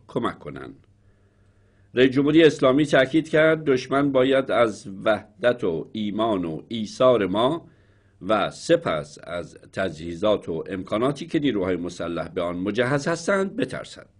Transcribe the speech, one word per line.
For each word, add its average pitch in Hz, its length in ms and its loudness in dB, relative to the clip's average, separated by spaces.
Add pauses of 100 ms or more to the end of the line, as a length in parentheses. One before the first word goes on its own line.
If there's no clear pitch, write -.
کمک 113 320 -6
کنند. 69 480 -16 (1080)
رئیس 127 160 6
جمهوری 147 340 4
اسلامی 143 420 4
تاکید 143 420 2
کرد 160 360 2
دشمن 139 480 0
باید 135 380 4
از 107 360 0 (180)
وحدت 110 600 0
و 82 280 -2
ایمان 104 520 -2
و 80 240 -6
ایثار 113 580 2
ما 123 400 0 (560)
و 92 280 0
سپس 85 720 -2
از 85 320 -10 (180)
تجهیزات 87 760 -2
و 80 180 -6
امکاناتی 107 600 -4
که 160 120 -2
نیروهای 104 380 0
مسلح 85 520 -6
به 87 140 -4
آن 87 140 -4
مجهز 123 520 -2
هستند 196 480 -2
بترسد. - 520 -10 (120)